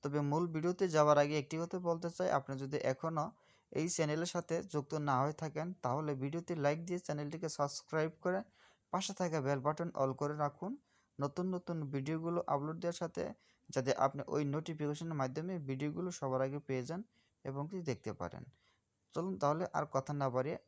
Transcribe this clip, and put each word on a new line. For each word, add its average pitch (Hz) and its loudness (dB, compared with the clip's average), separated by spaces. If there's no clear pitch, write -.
তবে 147 0
মূল 160 2
ভিডিওতে 175 0
যাওয়ার 151 8
আগে 147 4
একটি 151 -4
কথা 170 -4
বলতে 170 0
চাই, 185 0
আপনি 135 -2
যদি 139 -2
এখনও 160 -2
এই 160 0
চ্যানেলের 160 2
সাথে 170 -2
যুক্ত 147 -2
না 135 4
হয়ে 151 0
থাকেন 156 -4
তাহলে 147 0
ভিডিওতে 165 -2
লাইক 147 4
দিয়ে 175 -2
চ্যানেলটিকে 151 -4
সাবস্ক্রাইব 156 0
করে 185 2
পাশে 190 -2
থাকা 165 2
বেল 139 2
বাটন 156 0
all 135 4
করে 147 0
রাখুন। 160 -4
নতুন 143 0
নতুন 175 -4
ভিডিওগুলো 160 0
আপলোড 151 0
দেওয়ার 170 -2
সাথে 170 -4
যাতে 131 0
আপনি 139 2
ওই 151 4
নোটিফিকেশনের 156 -2
মাধ্যমে 156 -2
ভিডিওগুলো 147 -2
সবার 131 0
আগে 139 -4
পেয়ে 127 0
যান 170 -4
এবং 139 -4
কি 190 -6
দেখতে 113 -4
পারেন। 87 -6
চলুন 180 -2
তাহলে 151 2
আর 151 0
কথা 135 0
না 139 2
বাড়িয়ে 131 0